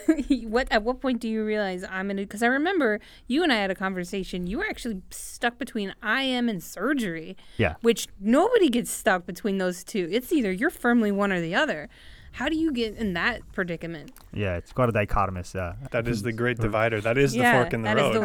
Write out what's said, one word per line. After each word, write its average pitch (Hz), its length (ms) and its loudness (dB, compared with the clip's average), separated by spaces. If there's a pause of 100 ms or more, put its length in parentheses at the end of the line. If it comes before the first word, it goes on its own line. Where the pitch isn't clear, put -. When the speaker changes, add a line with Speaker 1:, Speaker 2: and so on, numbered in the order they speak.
(140)
Speaker 1:
<laughs> 269 300 0
what, 233 280 0
at 220 120 4
what 247 180 -2
point 262 180 0
do 226 80 -6
you 220 160 -2
realize 202 400 -2
I'm 190 240 -6
gonna, 196 180 -4
'cause 208 180 -6
I 233 40 6
remember 269 520 2 (280)
you 269 160 2
and 311 80 4
I 240 60 4
had 196 140 0
a 180 40 -4
conversation. 185 720 -4
You 214 120 -4
were 415 60 -4
actually 233 440 -6
stuck - 480 -6
between 208 440 -6
I 247 240 0
M 247 220 0
and 196 160 -2
surgery, 190 720 -4 (220)
Speaker 2:
Yeah. 104 240 2
Speaker 1:
which - 260 2 (120)
nobody 330 500 4
gets 220 220 0
stuck 185 340 0
between 196 320 -4
those 180 260 -2
two. 180 280 -4
It's 247 200 -2
either 247 200 2
you're 214 180 0
firmly 240 420 2
one 196 200 2
or 180 100 2
the 165 140 -2
other. 214 340 -2 (440)
How 247 140 -4
do 320 80 0
you 320 160 0
get 233 240 -2
in 202 200 -2
that 208 260 -2 (100)
predicament? 165 600 -6 (200)
Speaker 2:
Yeah, 98 240 -2
it's - 160 -8
quite 123 180 2
a 107 40 2
dichotomous, 98 600 0
uh, 90 180 -4 (160)
Speaker 3:
That 117 180 -2
is 117 140 0
the 117 100 -2
great 117 280 0
Speaker 2:
Mm. - 20 -2
Speaker 3:
divider. 110 400 2
That 113 160 2
is 139 160 4
the 233 60 0
Speaker 1:
Yeah, 240 240 6
Speaker 3:
fork 117 100 -4
in 117 80 0
the 110 60 -2
Speaker 1:
that 113 100 2
is 143 60 6
Speaker 3:
road. - 100 2
Speaker 1:
the, 220 100 4